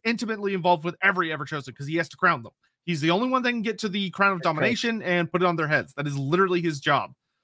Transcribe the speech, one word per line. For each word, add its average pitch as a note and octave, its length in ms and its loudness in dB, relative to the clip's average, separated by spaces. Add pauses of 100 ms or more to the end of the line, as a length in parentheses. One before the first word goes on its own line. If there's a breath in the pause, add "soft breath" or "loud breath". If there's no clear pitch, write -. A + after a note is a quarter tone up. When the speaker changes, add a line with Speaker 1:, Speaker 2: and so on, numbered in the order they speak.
Speaker 1:
intimately G#3+ 480 -2
involved F3 320 2
with F3 160 -4
every F#3 280 2
Everchosen C#3+ 460 -6
'cause C#3+ 120 -10
he D#3 80 -4
has E3 140 0
to - 80 -20
crown E3 260 2
them. G#2+ 80 -16 (340)
He's E3 160 -2
the D#3+ 100 2
only A#3 180 2
one B3+ 140 2
that B3 80 2
can A#3 120 -4
get A3 160 -4
to G#3+ 100 -2
the F#3+ 220 -4
crown G3 220 4
of F#3 60 -2
Speaker 2:
That's E3 140 0
correct. - 20 -2
Speaker 1:
domination A3 460 0
and F3 300 0
put F3 100 0
it F#3 60 4
on E3+ 80 2
their D#3+ 120 -2
heads. D3 280 0
That D3 120 -4
is C#3 100 -4
literally F3 440 2
his D#3+ 180 -2
job. B2+ 340 0 (300)